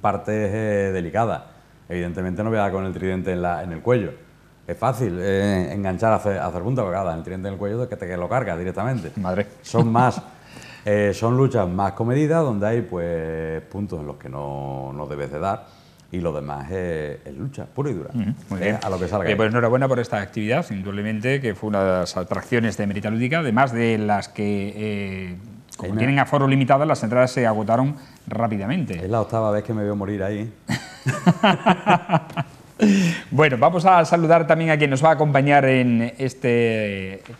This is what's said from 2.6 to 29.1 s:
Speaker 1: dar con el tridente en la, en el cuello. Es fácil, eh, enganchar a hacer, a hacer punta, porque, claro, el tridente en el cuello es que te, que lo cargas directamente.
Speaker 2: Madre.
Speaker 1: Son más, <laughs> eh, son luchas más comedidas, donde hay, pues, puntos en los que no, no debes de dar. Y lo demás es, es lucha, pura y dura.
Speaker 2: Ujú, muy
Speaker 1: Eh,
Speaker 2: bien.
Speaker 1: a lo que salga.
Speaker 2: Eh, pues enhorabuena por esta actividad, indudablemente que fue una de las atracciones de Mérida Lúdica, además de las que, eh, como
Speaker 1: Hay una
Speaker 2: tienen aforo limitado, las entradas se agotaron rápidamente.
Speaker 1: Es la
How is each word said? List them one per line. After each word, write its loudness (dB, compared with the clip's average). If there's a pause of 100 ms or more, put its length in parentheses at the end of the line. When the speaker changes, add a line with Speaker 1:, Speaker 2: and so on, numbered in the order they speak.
Speaker 1:
dar 0
con -2
el -6
tridente -4
en -2
la, -2
en -8
el -10
cuello. 0 (560)
Es -6
fácil, -2
eh, 0
enganchar 0
a 6
hacer, -2
a -4
hacer -6
punta, -2
porque, -2
claro, -2
el -10
tridente -8
en -6
el -8
cuello -4
es -6
que -8
te, -10
que -6
lo -4
cargas -2
directamente. -4
Speaker 2:
Madre. -4 (140)
Speaker 1:
Son 2
más, 2 (320)
<laughs> -20
eh, 2
son 0
luchas 2
más 0
comedidas, 0
donde -2
hay, 0
pues, -6
puntos -8
en -10
los -12
que -18
no, -8
no -10
debes -8
de -8
dar. -6 (320)
Y -6
lo -2
demás -8
es, -6
es -16
lucha, -10
pura -6
y -6
dura. -8
Speaker 2:
Ujú, -4 (160)
muy -6
Speaker 1:
Eh, -2
Speaker 2:
bien. -2
Speaker 1:
a -6
lo -2
que -4
salga. 0
Speaker 2:
Eh, 2
pues 2
enhorabuena 2
por 0
esta -2
actividad, -2
indudablemente -2
que -2
fue -6
una 2
de 2
las -4
atracciones -2
de -2
Mérida -4
Lúdica, 0
además 2
de 2
las 0
que, -4
eh, -8 (400)
como -10
Speaker 1:
Hay -6
una -2
Speaker 2:
tienen 4
aforo 4
limitado, 6
las 2
entradas 4
se 2
agotaron 2 (300)
rápidamente. -2
Speaker 1:
Es -4
la 0